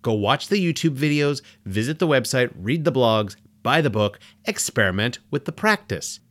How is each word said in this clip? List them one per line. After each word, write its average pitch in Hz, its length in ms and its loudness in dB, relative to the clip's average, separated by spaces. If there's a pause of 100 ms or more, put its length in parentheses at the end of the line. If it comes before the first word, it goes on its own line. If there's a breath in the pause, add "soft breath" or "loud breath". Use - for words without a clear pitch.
Go 117 100 0
watch 107 360 0
the 202 120 2
YouTube 165 360 0
videos, 147 440 0 (240 loud breath)
visit 113 340 -4
the 185 80 0
website, 127 500 0
read 143 280 -4
the 127 80 2
blogs, 110 440 2 (260)
buy 135 180 2
the 147 100 2
book, 104 280 0 (260 loud breath)
experiment 107 760 -2 (120)
with 143 140 -4
the 165 80 -8
practice. - 680 -4 (100)